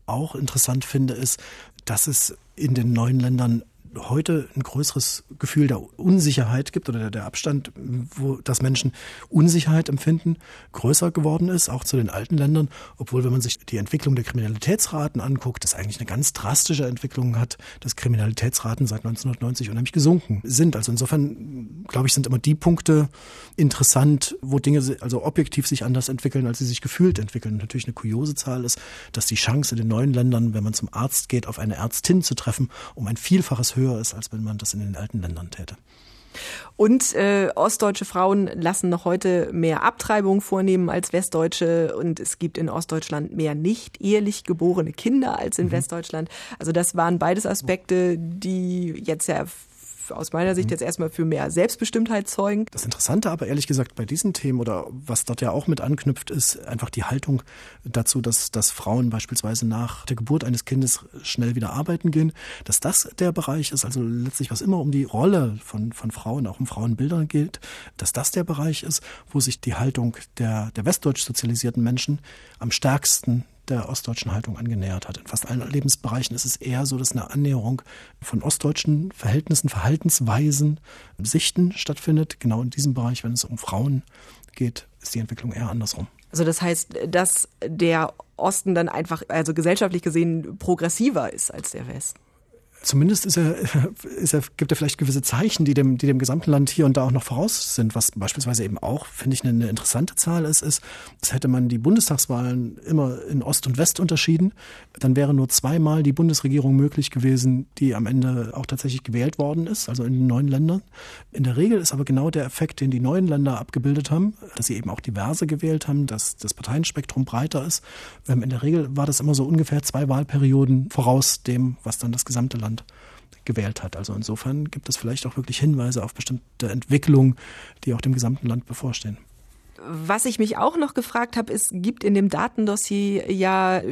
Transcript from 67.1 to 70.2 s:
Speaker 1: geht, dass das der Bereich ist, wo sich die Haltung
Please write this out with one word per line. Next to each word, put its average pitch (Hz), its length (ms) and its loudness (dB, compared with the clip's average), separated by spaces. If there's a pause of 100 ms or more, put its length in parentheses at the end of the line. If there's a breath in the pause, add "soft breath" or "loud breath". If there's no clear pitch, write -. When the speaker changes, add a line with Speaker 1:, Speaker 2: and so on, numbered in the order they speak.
Speaker 1:
geht, 151 380 -2 (340 loud breath)
dass - 160 -4
das - 200 -2
der 180 120 0
Bereich 156 400 -2
ist, 165 200 -4 (280 loud breath)
wo 143 80 0
sich 127 220 -2
die - 140 -4
Haltung 120 420 0 (200)